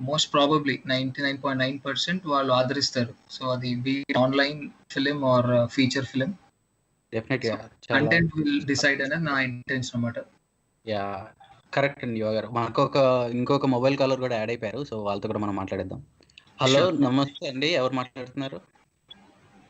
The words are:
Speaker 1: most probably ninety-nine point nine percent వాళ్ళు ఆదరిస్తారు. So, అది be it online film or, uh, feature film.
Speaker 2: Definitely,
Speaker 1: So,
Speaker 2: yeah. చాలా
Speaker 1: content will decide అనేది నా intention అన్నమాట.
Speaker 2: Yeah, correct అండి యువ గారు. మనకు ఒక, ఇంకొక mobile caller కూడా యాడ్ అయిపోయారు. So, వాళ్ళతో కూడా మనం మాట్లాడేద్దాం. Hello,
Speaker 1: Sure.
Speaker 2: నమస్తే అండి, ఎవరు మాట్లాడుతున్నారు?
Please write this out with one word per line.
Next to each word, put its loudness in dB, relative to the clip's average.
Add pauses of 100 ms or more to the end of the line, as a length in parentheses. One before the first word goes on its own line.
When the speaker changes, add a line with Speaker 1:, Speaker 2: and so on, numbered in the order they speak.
Speaker 1:
most -2 (120)
probably 4
ninety-nine -2
point -2
nine -2
percent -4
వాళ్ళు 2
ఆదరిస్తారు. 0
So, -10
అది -2
be -4
it 0
online 0
film -4
or, 4
uh, 4
feature 0
film. -2 (840)
Speaker 2:
Definitely, -2
Speaker 1:
So, 0
Speaker 2:
yeah. -14
చాలా 2
Speaker 1:
content 4 (120)
will 0
decide 0
అనేది -2
నా 0
intention -6
అన్నమాట. -4 (640)
Speaker 2:
Yeah, -4 (460)
correct 0
అండి -4
యువ 0
గారు. -2
మనకు 0
ఒక, 0 (340)
ఇంకొక 2
mobile 2
caller 2
కూడా -2
యాడ్ -2
అయిపోయారు. -4
So, -8
వాళ్ళతో -2
కూడా -2
మనం -2
మాట్లాడేద్దాం. -6 (580)
Hello, 6
Speaker 1:
Sure. 2
Speaker 2:
నమస్తే 0
అండి, -2
ఎవరు 2
మాట్లాడుతున్నారు? -8 (1080)